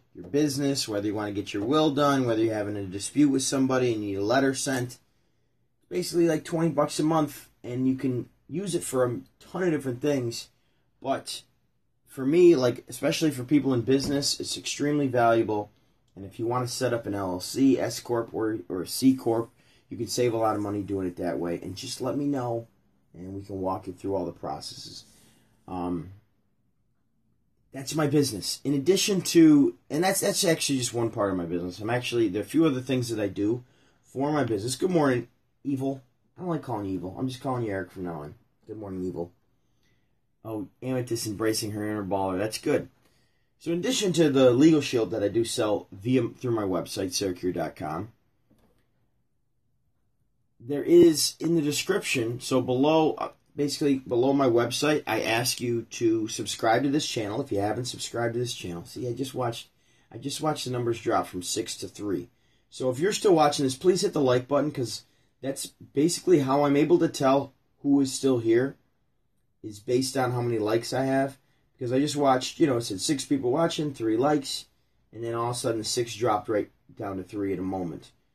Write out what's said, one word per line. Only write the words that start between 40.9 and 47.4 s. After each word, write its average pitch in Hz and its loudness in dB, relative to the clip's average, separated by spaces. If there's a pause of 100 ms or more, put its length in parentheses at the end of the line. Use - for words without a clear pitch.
embracing 107 -2
her 104 -4
inner 107 -4
baller. 95 -2
That's 107 -4
good. - -2 (720)
So 160 -6
in 170 -2
addition 208 0
to 156 6
the 131 8
legal 151 6
shield 113 0
that 98 -2
I 101 2
do 113 0
sell 107 -2
via, 117 0
through - -6
my 110 0
website, 92 -4
Sarah 98 -2
Cure 90 -4